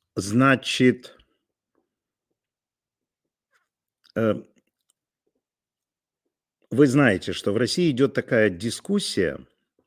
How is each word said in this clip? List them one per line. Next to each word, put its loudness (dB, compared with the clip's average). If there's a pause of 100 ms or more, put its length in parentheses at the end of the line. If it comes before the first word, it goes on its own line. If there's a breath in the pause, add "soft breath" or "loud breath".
(160)
значит, 0 (3000)
э, 0 (2250)
вы 4
знаете, 2
что -4
в -2
России 0
идёт 0
такая 0
дискуссия, -4 (480)